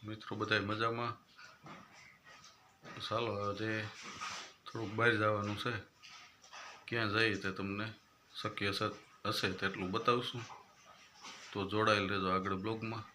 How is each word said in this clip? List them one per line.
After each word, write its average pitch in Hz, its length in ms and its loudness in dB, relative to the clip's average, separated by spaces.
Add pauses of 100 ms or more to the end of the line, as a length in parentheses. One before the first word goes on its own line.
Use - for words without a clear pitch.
મિત્રો 110 320 -8
બધાય 107 200 4
મજામાં? 113 540 0 (1900)
ચાલો, 113 240 0 (160)
આજે 104 240 -2 (920)
થોડુંક 110 300 -6
બહાર 117 160 6
જવાનું 104 520 2
છે. 123 100 -2 (1120)
ક્યાં 113 260 2
જઈએ 110 220 6
તે 95 160 -2
તમને 98 340 -2 (560)
શક્ય 101 320 0
સ-, 107 220 0 (300)
હશે 104 220 0 (120)
તેટલું 95 320 0
બતાવશું. 120 540 2 (1040)
તો 98 200 0
જોડાયેલ 104 360 6
રહેજો 95 240 2
આગળ 95 320 2
બ્લોગમાં. 110 400 -4 (120)